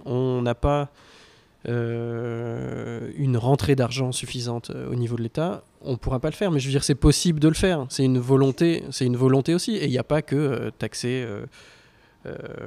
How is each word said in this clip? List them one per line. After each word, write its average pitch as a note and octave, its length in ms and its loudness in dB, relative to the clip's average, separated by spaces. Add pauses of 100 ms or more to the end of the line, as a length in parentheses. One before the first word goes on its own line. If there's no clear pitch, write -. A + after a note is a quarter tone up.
on B2+ 360 0
n'a A#2+ 140 0
pas, C#3+ 360 0 (760)
euh, A#2 1500 -6
une C3 200 2
rentrée C3+ 380 2
d'argent B2+ 360 0
suffisante, A#2+ 640 -6
euh, B2+ 180 -8
au B2 40 -4
niveau A#2+ 200 -2
de A2+ 60 -2
l'État, D#3+ 420 -4 (200)
on B2+ 140 -4
pourra B2+ 220 -2
pas D#3 100 -2
le D3 60 -6
faire. G3+ 160 0
Mais D3 80 2
je B2+ 60 -4
veux C3+ 60 -2
dire, C3+ 120 2
c'est C#3+ 120 4
possible D3+ 440 4
de D#3 80 6
le D#3+ 60 6
faire. E3+ 360 2
C'est - 140 0
une C3 140 4
volonté, C3+ 720 4
c'est C3 160 -2
une B2 120 2
volonté C3 360 4
aussi. G#3 220 0
Et D3+ 100 -2
il C3+ 60 0
n'y B2 80 2
a A#2+ 40 -2
pas D3+ 200 0
que, - 120 -4
euh, B2 360 -2
taxer, B2 520 -4
euh, A2+ 220 -8 (800)
euh, - 100 -10 (320)